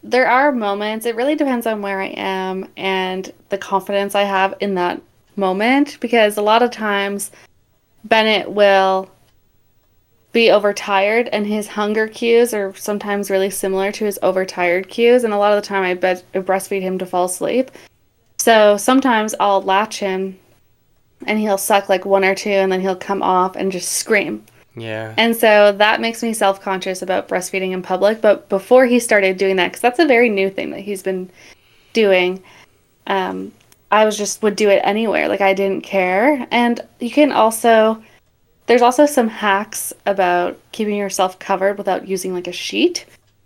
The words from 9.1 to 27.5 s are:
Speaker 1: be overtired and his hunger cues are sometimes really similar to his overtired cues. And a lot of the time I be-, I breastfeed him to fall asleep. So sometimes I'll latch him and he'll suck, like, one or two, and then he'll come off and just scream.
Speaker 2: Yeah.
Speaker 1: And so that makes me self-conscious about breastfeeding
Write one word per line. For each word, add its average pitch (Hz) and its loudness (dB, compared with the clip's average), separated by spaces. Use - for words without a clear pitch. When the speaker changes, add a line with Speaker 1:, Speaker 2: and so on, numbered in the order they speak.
Speaker 1:
be 233 4
overtired 208 2
and 208 -2
his 208 -4
hunger 214 -2
cues 233 2
are 196 -4
sometimes 202 -6
really 190 0
similar 190 -4
to 214 -6
his 202 -4
overtired 185 -2
cues. 240 4
And 220 -2
a 202 -2
lot 202 4
of 208 2
the 202 -14
time 196 -2
I 180 0
be-, 180 -2
I 190 -4
breastfeed 190 -2
him 190 -4
to 185 -6
fall 180 -2
asleep. 240 -4
So 214 6
sometimes 240 0
I'll 196 2
latch 196 -2
him 190 -6
and 214 -2
he'll 214 0
suck, 202 0
like, 190 0
one 196 2
or 190 2
two, 196 -6
and 190 2
then 185 -2
he'll 190 -2
come 185 -6
off 185 0
and 190 -4
just 180 -8
scream. 160 -4
Speaker 2:
Yeah. 110 -8
Speaker 1:
And 226 2
so 208 6
that 208 2
makes 226 -6
me 226 -4
self-conscious 190 -2
about 185 -4
breastfeeding 185 -6